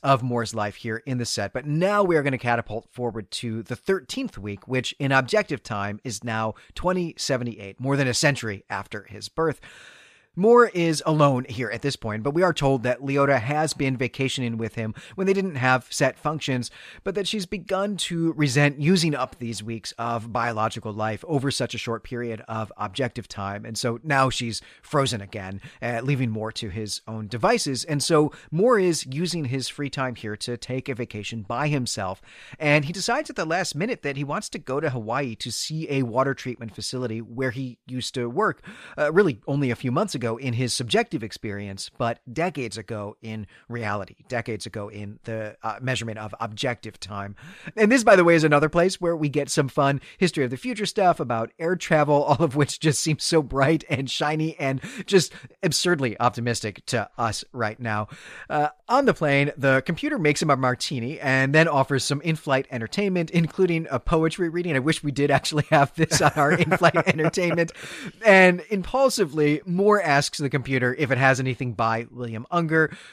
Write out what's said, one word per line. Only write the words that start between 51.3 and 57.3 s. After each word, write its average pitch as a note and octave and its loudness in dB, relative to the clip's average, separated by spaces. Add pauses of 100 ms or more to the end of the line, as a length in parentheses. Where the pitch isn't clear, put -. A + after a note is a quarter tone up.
air E3+ 0
travel, D3+ 4
<laughs> - -
all C#3+ 4
of C#3 2
which D3 0
just D3+ 2
seems - 0
so D#3+ 4
bright C3+ 2
and C3+ -2
shiny D#3 -2
and C3+ -2 (280)
just - 4 (300)
absurdly C#3+ 0
optimistic A#2 -2
to A2 -2
us A2+ -2